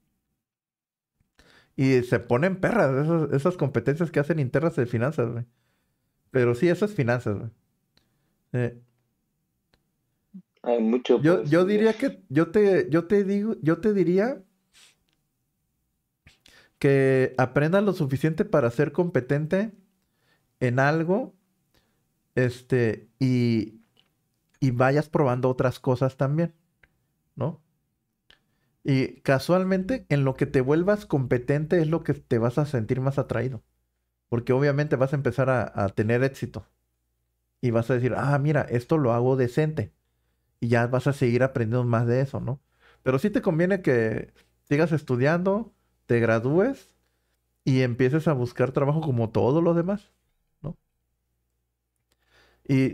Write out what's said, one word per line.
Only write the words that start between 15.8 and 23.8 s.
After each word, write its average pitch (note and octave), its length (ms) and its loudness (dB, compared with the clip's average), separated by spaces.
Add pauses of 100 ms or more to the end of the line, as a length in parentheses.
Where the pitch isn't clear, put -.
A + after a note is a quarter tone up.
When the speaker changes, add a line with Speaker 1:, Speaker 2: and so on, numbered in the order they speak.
Speaker 1:
que C3+ 600 2
aprendas D3 460 2
lo G3 80 0
suficiente D#3 520 -2
para C#3 260 0
ser D3 220 -2
competente D#3+ 800 -2 (880)
en B2+ 180 0
algo, D#3+ 560 0 (1000)
este, B2 720 0 (100)
y, A#2+ 640 0 (800)